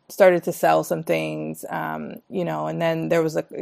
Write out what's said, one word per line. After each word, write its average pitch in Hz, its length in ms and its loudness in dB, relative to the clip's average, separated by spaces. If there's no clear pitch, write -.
started 180 360 6
to 180 80 -4
sell 160 320 2
some 160 200 -4
things, 160 640 -4
um, 156 460 -8
you 180 140 -4
know, 156 220 -4
and 160 160 -4
then 165 280 0
there 165 120 2
was 160 160 0
a, 160 60 -2